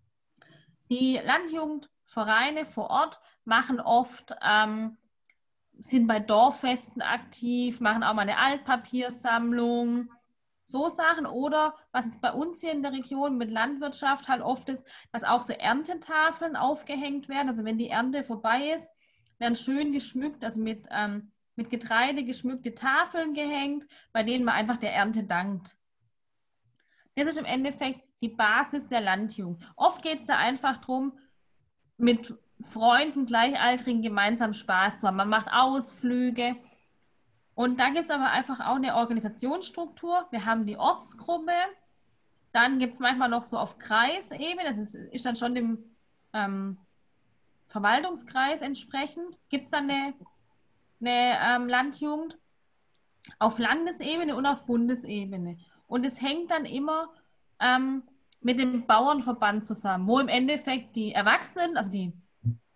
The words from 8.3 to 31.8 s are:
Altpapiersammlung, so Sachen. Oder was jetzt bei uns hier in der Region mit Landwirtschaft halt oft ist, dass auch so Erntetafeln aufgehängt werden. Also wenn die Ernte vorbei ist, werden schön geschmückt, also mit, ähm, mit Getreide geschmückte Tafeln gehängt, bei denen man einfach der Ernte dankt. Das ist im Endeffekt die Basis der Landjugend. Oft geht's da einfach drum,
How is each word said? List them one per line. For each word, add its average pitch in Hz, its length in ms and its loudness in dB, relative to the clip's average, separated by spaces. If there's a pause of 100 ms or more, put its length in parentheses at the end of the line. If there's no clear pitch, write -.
Altpapiersammlung, 240 1700 0 (540)
so 285 240 -2
Sachen. 320 360 0
Oder 302 500 0 (180)
was 240 140 -2
jetzt 226 120 -10
bei - 140 0
uns 339 260 -6
hier 330 140 -4
in 285 100 -4
der 277 80 -4
Region 269 460 -4
mit 226 140 -4
Landwirtschaft 277 760 -2
halt 254 140 2
oft 254 260 -4
ist, 262 180 -8 (280)
dass 226 100 -6
auch - 200 2
so - 100 -6
Erntetafeln 320 1040 -2
aufgehängt 285 720 -4
werden. 277 180 0
Also 226 160 -2
wenn 220 140 -2
die 233 120 -2
Ernte 262 360 0
vorbei 240 500 0
ist, 320 160 -10 (480)
werden 233 160 2
schön 285 380 0
geschmückt, 277 500 -4
also 220 160 -4
mit, 220 320 -4
ähm, 208 400 -4 (240)
mit 233 140 -6
Getreide 247 560 0
geschmückte 247 500 -6
Tafeln 311 580 0
gehängt, 285 540 -4 (240)
bei 214 120 0
denen 247 200 0
man 233 120 2
einfach 214 200 0
der 220 180 -4
Ernte 214 300 2
dankt. 185 540 -4 (1400)
Das 294 120 0
ist 302 100 -2
im 277 80 -6
Endeffekt 269 560 -4 (220)
die 233 60 -4
Basis 233 580 0
der 240 140 0
Landjugend. 190 720 -4
Oft - 280 2
geht's 311 240 -4
da 285 100 2
einfach 262 400 0
drum, 262 400 -4 (800)